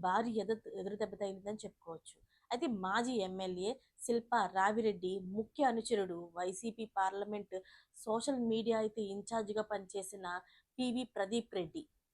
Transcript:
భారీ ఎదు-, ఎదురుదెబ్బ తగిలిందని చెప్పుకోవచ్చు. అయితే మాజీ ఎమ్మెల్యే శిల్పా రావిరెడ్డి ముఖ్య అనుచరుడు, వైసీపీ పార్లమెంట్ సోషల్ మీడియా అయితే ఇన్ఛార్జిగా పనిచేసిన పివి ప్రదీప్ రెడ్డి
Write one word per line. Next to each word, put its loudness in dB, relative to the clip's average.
భారీ 4
ఎదు-, 2
ఎదురుదెబ్బ -4
తగిలిందని -4
చెప్పుకోవచ్చు. -14
అయితే 0
మాజీ 2
ఎమ్మెల్యే 0
శిల్పా 2
రావిరెడ్డి 2
ముఖ్య 0
అనుచరుడు, 2
వైసీపీ -4
పార్లమెంట్ -2
సోషల్ 0
మీడియా 2
అయితే 0
ఇన్ఛార్జిగా -2
పనిచేసిన -6
పివి 2
ప్రదీప్ 0
రెడ్డి -4